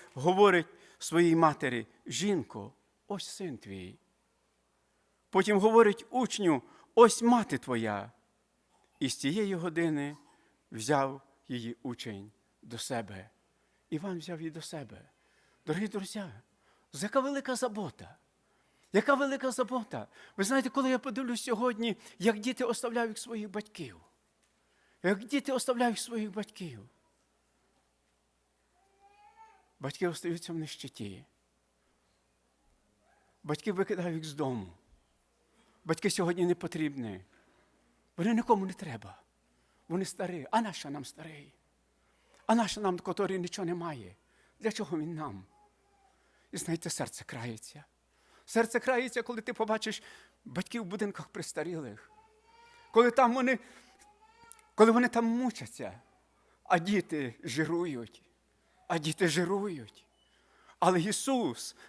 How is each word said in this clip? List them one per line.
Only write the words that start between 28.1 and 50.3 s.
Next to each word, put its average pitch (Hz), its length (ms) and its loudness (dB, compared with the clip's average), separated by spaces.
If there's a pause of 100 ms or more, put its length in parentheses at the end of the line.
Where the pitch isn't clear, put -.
Батьки 147 280 -4
остаються 170 440 -8
в 165 40 -8
нищеті. 131 680 -12 (2250)
Батьки 151 300 -4
викидають 185 420 -2
їх 160 100 -6
з 156 100 -10
дому. 127 380 -4 (1120)
Батьки 165 260 0
сьогодні 175 360 0
не 175 80 4
потрібні. 139 720 -6 (920)
Вони 208 180 0
нікому 220 320 2
не 190 60 -8
треба. 110 500 -12 (680)
Вони 185 160 -2
старі. 175 460 -6
А 226 100 2
нащо 190 300 -8
нам 143 140 -10
старий? 151 480 -18 (920)
А 220 80 6
нащо 220 260 2
нам, 185 180 0
котрий 190 400 -2
нічого 180 280 -4
не 170 80 -2
має? 147 420 -8 (440)
Для 214 120 -2
чого 175 260 -4
він 156 160 -4
нам? 120 300 -10 (1080)
І - 40 -10
знаєте, 165 340 -4
серце - 340 -6
крається. 120 600 -12 (600)
Серце 226 360 0
крається, 247 420 0
коли 226 180 -6
ти 233 120 -8
побачиш 214 500 -2 (420)